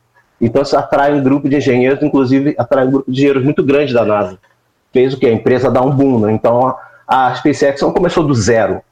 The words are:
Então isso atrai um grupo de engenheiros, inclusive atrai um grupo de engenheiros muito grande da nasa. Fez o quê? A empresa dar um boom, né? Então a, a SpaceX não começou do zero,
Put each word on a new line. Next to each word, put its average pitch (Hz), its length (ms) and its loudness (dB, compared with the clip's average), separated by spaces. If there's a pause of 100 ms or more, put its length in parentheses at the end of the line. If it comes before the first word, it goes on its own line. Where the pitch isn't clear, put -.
(400)
Então 117 220 0
isso 143 140 0
atrai 143 380 0
um 143 80 0
grupo 143 260 0
de 139 80 0
engenheiros, 131 460 0
inclusive 135 560 0
atrai 131 260 0
um 131 60 0
grupo 135 220 -2
de 127 40 -4
engenheiros 139 280 0
muito 147 180 0
grande 135 320 0
da 117 100 2
nasa. 104 340 -2 (540)
Fez 131 220 2
o 131 60 -12
quê? 139 60 0
A 117 60 4
empresa 127 380 0
dar 127 120 0
um 131 80 0
boom, 135 280 2
né? 107 140 0
Então 120 340 0
a, - 600 -4
a 123 80 -4
SpaceX 139 440 -2
não 165 120 -2
começou 170 320 0
do 143 100 0
zero, 104 580 0